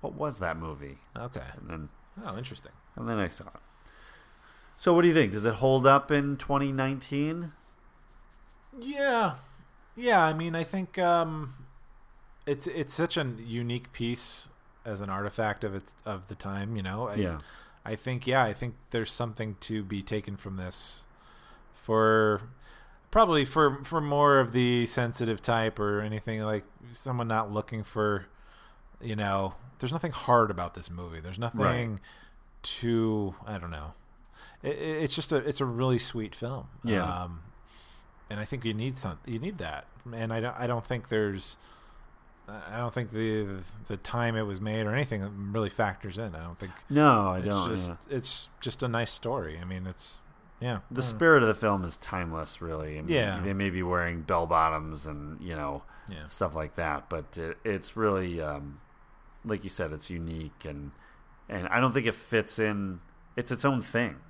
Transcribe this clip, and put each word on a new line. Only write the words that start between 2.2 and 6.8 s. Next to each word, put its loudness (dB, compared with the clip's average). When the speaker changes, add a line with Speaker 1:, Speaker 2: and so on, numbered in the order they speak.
Speaker 2:
Oh, -8
interesting. -12
Speaker 1:
and -6
then -2
I 0
saw -12
it. -18
So 6
what 8
do 10
you 6
think? 6
Does -2
it 4
hold 6
up 8
in 2
twenty 0
nineteen? -2